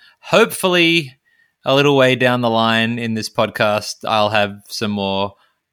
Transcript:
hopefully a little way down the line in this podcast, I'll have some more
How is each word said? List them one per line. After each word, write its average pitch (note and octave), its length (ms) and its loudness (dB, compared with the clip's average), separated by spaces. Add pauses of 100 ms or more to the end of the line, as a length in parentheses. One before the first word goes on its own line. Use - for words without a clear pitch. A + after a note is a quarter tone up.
(200)
hopefully E3+ 1000 0 (460)
a C3+ 120 0
little C#3+ 200 4
way C3 200 4
down B2 260 0
the A#2+ 80 0
line A2+ 500 0
in A#2 140 -4
this A2 160 -6
podcast, G#2+ 720 -2
I'll G#2+ 280 0
have G2+ 360 -2
some G#2+ 240 -6
more G2 440 -4 (380)